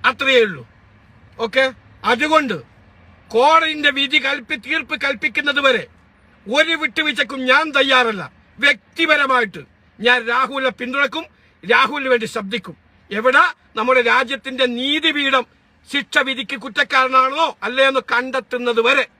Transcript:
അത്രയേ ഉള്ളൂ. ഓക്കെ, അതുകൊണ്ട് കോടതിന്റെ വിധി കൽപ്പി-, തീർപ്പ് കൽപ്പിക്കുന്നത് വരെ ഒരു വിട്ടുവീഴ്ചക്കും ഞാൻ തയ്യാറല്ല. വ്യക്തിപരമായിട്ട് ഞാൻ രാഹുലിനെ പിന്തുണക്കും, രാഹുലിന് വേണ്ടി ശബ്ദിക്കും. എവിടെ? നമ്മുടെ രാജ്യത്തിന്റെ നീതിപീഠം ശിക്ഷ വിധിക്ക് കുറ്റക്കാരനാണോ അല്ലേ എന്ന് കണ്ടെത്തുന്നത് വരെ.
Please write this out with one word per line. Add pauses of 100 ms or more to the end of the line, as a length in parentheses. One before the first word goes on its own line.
(100)
അത്രയേ
ഉള്ളൂ. (800)
ഓക്കെ, (480)
അതുകൊണ്ട് (800)
കോടതിന്റെ
വിധി
കൽപ്പി-,
തീർപ്പ്
കൽപ്പിക്കുന്നത്
വരെ (640)
ഒരു
വിട്ടുവീഴ്ചക്കും (100)
ഞാൻ (140)
തയ്യാറല്ല. (420)
വ്യക്തിപരമായിട്ട് (440)
ഞാൻ (140)
രാഹുലിനെ
പിന്തുണക്കും, (480)
രാഹുലിന്
വേണ്ടി
ശബ്ദിക്കും. (420)
എവിടെ? (340)
നമ്മുടെ (120)
രാജ്യത്തിന്റെ (140)
നീതിപീഠം (480)
ശിക്ഷ (100)
വിധിക്ക്
കുറ്റക്കാരനാണോ (200)
അല്ലേ
എന്ന് (100)
കണ്ടെത്തുന്നത്
വരെ. (160)